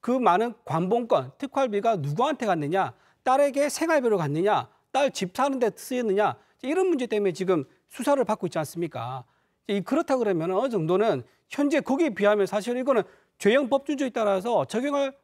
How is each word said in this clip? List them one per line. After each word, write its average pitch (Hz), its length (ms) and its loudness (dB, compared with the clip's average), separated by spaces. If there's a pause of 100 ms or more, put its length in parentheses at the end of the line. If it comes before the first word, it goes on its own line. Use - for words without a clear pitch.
그 233 100 -2
많은 226 440 4 (100)
관봉권, 180 720 0
특활비가 233 580 -2
누구한테 196 500 -2
갔느냐, 165 480 0 (300)
딸에게 277 460 2
생활비로 277 480 0
갔느냐, 160 500 0 (240)
딸 269 200 0
집 - 260 -6
사는 269 200 0
데 233 160 0
쓰였느냐, 208 640 -2 (280)
이런 370 240 0
문제 269 180 0
때문에 208 260 0
지금 175 320 0 (240)
수사를 277 340 0
받고 214 260 -2
있지 170 100 -4
않습니까? 135 680 -6 (440)
이, 202 120 0
그렇다 277 380 0
그러면 190 340 0
어느 214 160 0
정도는 185 560 0 (260)
현재 285 300 0
거기에 277 300 0
비하면 202 360 2
사실 214 300 -4
이거는 254 280 0 (340)
죄형 233 320 4
법준주의 277 420 0
따라서 202 540 0
적용할 277 480 -2 (100)